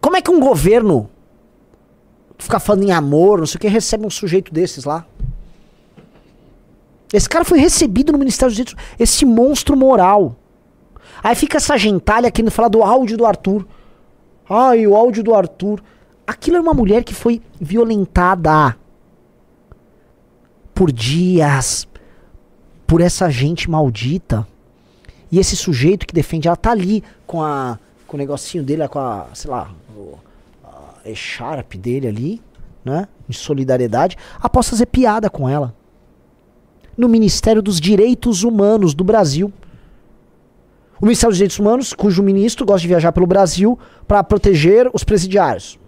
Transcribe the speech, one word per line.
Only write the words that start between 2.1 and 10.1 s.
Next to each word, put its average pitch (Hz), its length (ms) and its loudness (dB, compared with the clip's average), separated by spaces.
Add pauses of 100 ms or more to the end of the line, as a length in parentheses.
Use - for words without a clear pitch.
fica - 220 -4
falando 196 240 0
em 202 80 2
amor, 170 480 4
não 160 80 -2
sei 170 100 -8
o - 40 -10
que, 214 60 -2
recebe 214 380 -2
um 202 40 -6
sujeito 180 440 -4
desses 156 320 -4
lá? 160 200 -6 (2000)
Esse 202 160 0
cara 330 180 0
foi 339 140 4
recebido 277 520 2
no 294 80 2
Ministério 262 300 0
dos 220 60 -4
Direitos, 240 200 -8 (240)
esse 233 260 2
monstro 254 500 2
moral. 202 600 4 (880)